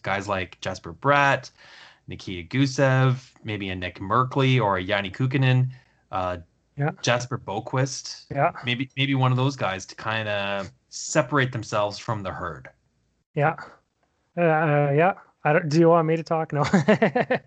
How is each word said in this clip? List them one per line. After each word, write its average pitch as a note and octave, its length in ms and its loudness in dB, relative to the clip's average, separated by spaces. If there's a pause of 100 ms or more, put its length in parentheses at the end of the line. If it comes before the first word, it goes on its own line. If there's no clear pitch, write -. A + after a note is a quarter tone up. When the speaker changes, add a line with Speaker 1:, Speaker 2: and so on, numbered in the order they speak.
Speaker 1:
guys G2 260 -4
like F#2 340 -6
Jesper F2+ 320 -10
Bratt, C#3 560 2 (560)
Nikita F#2 420 -10
Gusev, C3 840 2 (120)
maybe G2+ 240 -6
a F#2 80 -4
Nick F2+ 220 -8
Merkley B2+ 640 2
or G2 160 2
a F#2 40 -2
Jani G2+ 280 -2
Kukkonen, B2+ 580 2 (420)
uh, F2+ 280 -4 (400)
Speaker 2:
Yeah. C#3+ 140 -2 (100)
Speaker 1:
Jesper B2 340 0
Boqvist. - 920 -6
Speaker 2:
Yeah. D3 220 0 (120)
Speaker 1:
Maybe, B2 320 -2
maybe C#3 180 0
one C3 160 2
of B2+ 60 2
those C3 200 0
guys F#2+ 280 -4
to - 100 -20
kinda G2+ 720 -4 (220)
separate C3+ 640 0
themselves G#2 460 -2
from G#2+ 240 -6
the F#2 100 -6
herd. D#2 380 -10 (640)
Speaker 2:
Yeah. D3 220 0 (800)
Uh, D#3 580 2
yeah. E3+ 200 4 (280)
I D3+ 100 2
don't, D#3 160 2
do D3+ 120 4
you E3 80 8
want E3 180 6
me D#3+ 80 0
to E3 80 -2
talk? D#3+ 300 -4
No. D3 100 0
<laughs> C#3+ 100 -2
I'm G#3+ 760 2